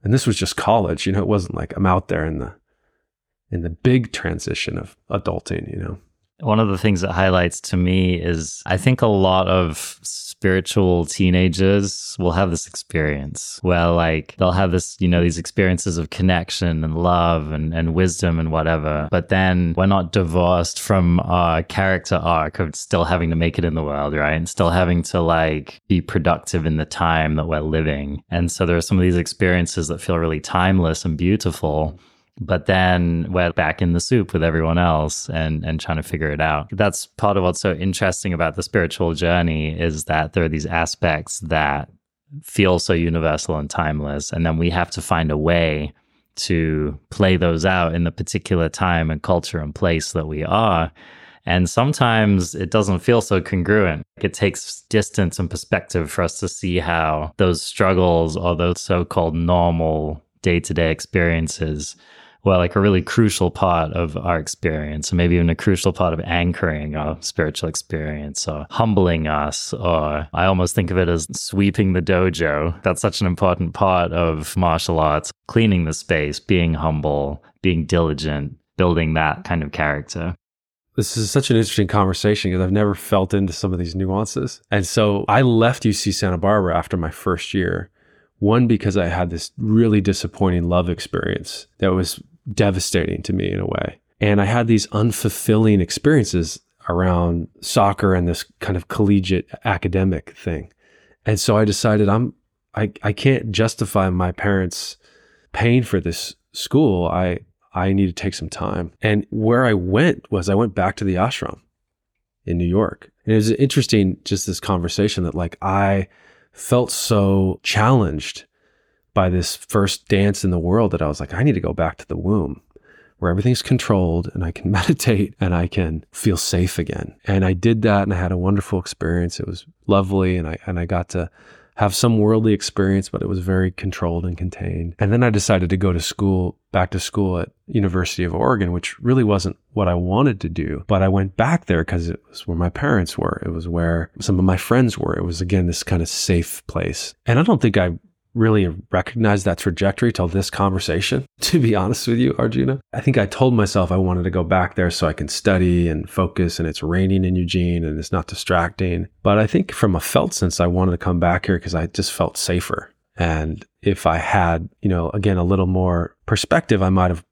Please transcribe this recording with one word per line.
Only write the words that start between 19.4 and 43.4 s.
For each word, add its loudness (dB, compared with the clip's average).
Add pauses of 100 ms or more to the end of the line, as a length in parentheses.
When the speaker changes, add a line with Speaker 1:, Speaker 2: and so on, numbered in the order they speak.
Speaker 2:
we're 2
not 0
divorced 2
from 2
our 0
character -2
arc -2
of -4
still -2
having 0
to 0
make 0
it 0
in -2
the -2
world, -4
right? 0
And -2
still 0
having 2
to, -2
like, 0
be 4
productive -2
in 0
the -2
time 0
that -2
we're -2
living. -2
And -2
so -2
there 2
are 0
some 0
of 4
these 4
experiences 0
that -6
feel -2
really -2
timeless 2
and -2
beautiful. 0 (420)
But -4
then 2
we're 0
back -2
in 2
the 2
soup 0
with 0
everyone 0
else 0
and, -4
and -4
trying -6
to -6
figure -4
it -6
out. 0
That's 0
part -2
of 2
what's 0
so 0
interesting -2
about -2
the -6
spiritual -2
journey, 0
is -4
that -2
there 2
are 0
these -4
aspects -2
that -2 (540)
feel 2
so -2
universal 0